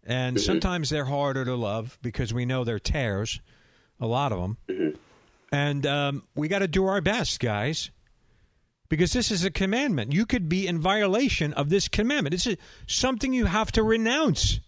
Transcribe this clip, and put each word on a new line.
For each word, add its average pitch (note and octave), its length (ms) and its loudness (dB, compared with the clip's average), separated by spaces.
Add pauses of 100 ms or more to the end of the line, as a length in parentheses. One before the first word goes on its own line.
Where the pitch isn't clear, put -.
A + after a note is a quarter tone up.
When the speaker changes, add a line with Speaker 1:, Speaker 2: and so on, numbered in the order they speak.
Speaker 1:
And B2+ 340 -2
Speaker 2:
Mm-hmm. - 80 0
Speaker 1:
sometimes E3+ 460 0
they're D3 140 -2
harder C#3 400 -2
to B2+ 100 -2
love A2+ 480 -4
because A#2 280 -4
we B2 140 -2
know B2+ 180 -2
they're A2+ 140 -2
tares, A2 640 -2 (600)
a A#2+ 40 -4
lot B2 280 0
of F2+ 100 -2
'em. G2+ 140 -4 (100)
Speaker 2:
Mm-hmm. - 300 -2 (540)
Speaker 1:
And, C#3+ 360 0
um, C#3+ 360 0 (120)
we D3+ 120 -2
gotta F#3+ 200 0
do F#3 180 2
our F#3+ 160 0
best, G3+ 380 -2
guys, A2+ 500 -2 (1000)
because E3 240 2
this B3 180 0
is F3+ 140 0
a F#3+ 40 0
commandment. F#3+ 640 0
You G3 160 2
could G3 220 0
be F#3 180 0
in E3+ 120 0
violation G3 760 2
of C#3+ 160 0
this F#3+ 180 2
commandment. A3 460 0
This F3+ 120 -2
is A3 120 -2 (280)
something C4 480 0
you B3 120 2
have G#3 260 2
to A3+ 100 4
renounce A3+ 880 2